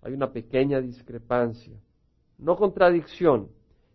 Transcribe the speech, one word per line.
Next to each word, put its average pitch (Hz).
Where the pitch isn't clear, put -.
Hay 127
una 135
pequeña 131
discrepancia, 117
no 170
contradicción, 175